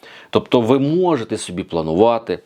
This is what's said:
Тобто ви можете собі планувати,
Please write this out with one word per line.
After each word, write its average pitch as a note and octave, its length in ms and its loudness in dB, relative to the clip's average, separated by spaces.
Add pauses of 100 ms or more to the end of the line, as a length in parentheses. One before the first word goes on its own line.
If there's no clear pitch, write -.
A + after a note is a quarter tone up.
(300)
Тобто G#2+ 300 0
ви A#2+ 180 2
можете D3+ 600 -2
собі - 240 -8
планувати, F2+ 840 0